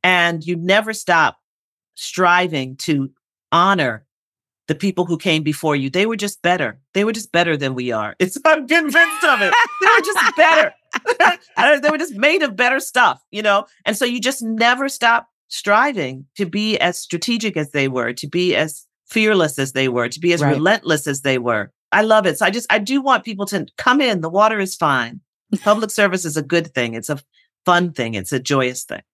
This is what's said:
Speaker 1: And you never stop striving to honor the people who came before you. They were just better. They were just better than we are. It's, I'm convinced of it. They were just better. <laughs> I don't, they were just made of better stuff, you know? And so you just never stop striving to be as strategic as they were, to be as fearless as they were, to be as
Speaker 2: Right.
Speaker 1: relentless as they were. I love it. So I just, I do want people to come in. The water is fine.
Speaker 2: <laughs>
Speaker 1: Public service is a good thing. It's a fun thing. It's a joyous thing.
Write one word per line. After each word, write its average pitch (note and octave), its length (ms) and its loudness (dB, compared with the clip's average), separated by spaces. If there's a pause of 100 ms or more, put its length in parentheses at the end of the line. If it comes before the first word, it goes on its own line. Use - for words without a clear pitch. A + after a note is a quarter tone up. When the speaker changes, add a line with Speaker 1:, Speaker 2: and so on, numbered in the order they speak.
Speaker 1:
And E3+ 420 2
you F3 100 -2
never G3+ 380 0
stop E3 440 0 (580)
striving E3+ 800 0
to C#3 340 -2 (400)
honor E3 540 2 (640)
the D#3 80 0
people F3+ 300 -2
who E3+ 120 -2
came D#3 260 0
before D3+ 320 -2
you. C3+ 140 -2
They F#3 160 0
were A3+ 100 -4
just G3+ 260 -8
better. D#3 380 -2 (140)
They G3 100 0
were A3 80 0
just A3 200 -10
better E3+ 260 2
than C3+ 180 -4
we B2 160 -4
are. G#2+ 280 -4
It's, F#3 260 -2
I'm D4+ 220 4
convinced D#4+ 560 2
of C#4 180 4
it. F#3 120 2 (280)
They - 60 4
were A4 180 6
just F#4 320 0
better. D#4 360 4 (200)
<laughs> F4+ 440 0 (200)
I B3 120 4
don't, C#4+ 140 4
they D4 60 2
were D#4 80 0
just D4 180 -6
made D4+ 260 2
of A#3+ 140 -4
better B3 240 0
stuff, A#3+ 420 0 (100)
you G#3 100 -8
know? G#3 240 2 (200)
And G3+ 120 -2
so B3+ 80 0
you A#3+ 140 -4
just B3+ 220 -4
never A#3 480 0
stop A#3 380 0 (220)
striving G3+ 760 0 (120)
to G3+ 80 -2
be G#3 320 -2
as F3 200 0
strategic G#3+ 600 -4
as D3 140 -6
they C#3 160 0
were, B2 260 -2
to C#3+ 140 -12
be F3 280 0
as - 300 -4 (220)
fearless F#3+ 520 0
as C3+ 140 -4
they C3 160 0
were, A#2+ 180 -2
to C3 120 -10
be F3 120 0
as D#3+ 100 0
Speaker 2:
Right. D3 140 2
Speaker 1:
relentless E3 500 0
as C#3 160 -6
they C3 160 0
were. A#2 340 -2 (200)
I G#3+ 120 2
love G#3+ 220 4
it. D#3 120 0
So G#3 80 0
I F#3+ 40 2
just, A#3 220 -4
I G#3+ 80 2
do C4 220 -2
want C4 240 0
people G3+ 220 -8
to E3+ 180 -4 (120)
come C4 220 2
in. A3 220 0
The D#3+ 80 -6
water G#3 300 2
is F#3+ 160 -4
fine. C3 440 -2 (220)
Speaker 2:
<laughs> - 220 -4
Speaker 1:
Public G#3+ 280 2
service F#3 320 0
is D#3 140 -4
a D#3 40 -2
good D#3+ 320 -2
thing. A#2+ 200 -2
It's A#2 160 -10
a C#3+ 100 -4 (460)
fun F3 260 4
thing. A2+ 220 -4
It's F#2+ 180 -6
a C3 80 -2
joyous B2+ 460 -2
thing. - 160 -12 (120)